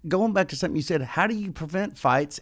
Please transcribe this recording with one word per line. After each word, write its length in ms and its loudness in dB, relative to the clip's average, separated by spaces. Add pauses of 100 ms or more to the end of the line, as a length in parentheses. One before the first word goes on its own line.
Going 260 2
back 180 4
to 60 -8
something 200 -2
you 60 0
said, 200 0
how 240 0
do 80 0
you 160 -4
prevent 480 -6
fights, 440 2